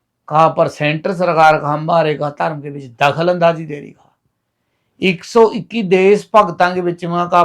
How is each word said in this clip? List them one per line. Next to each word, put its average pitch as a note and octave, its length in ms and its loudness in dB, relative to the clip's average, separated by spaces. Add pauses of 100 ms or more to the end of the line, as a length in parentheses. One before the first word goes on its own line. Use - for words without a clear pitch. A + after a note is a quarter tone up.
(280)
ਕਹਾ D#3 220 2
ਪਰ D#3 180 0
ਸੈਂਟਰ D#3 460 -4
ਸਰਕਾਰ D#3+ 460 2
ਕਹਾ D3 180 -4
ਮਾਰੇ D#3 380 -2
ਕਹਾ D3 140 -6
ਧਰਮ D#3 320 -6
ਦੇ D3 80 -12
ਵਿੱਚ C#3+ 160 -14 (140)
ਦਖਲ C#3+ 320 0
ਅੰਦਾਜ਼ੀ E3+ 340 0
ਦੇ D3 140 -12
ਰਹੀ - 120 -18
ਕਹਾ। - 180 -20 (920)
ਇੱਕ F#3 220 -2
ਸੌ A3+ 280 4
ਇੱਕੀ A#3 300 -6
ਦੇਸ਼ F#3+ 540 2
ਭਗਤਾਂ F3+ 360 2
ਦੇ F3+ 100 -6
ਵਿੱਚ F3 240 -6
ਮਾ F3 200 -2
ਕਹਾ F3 200 2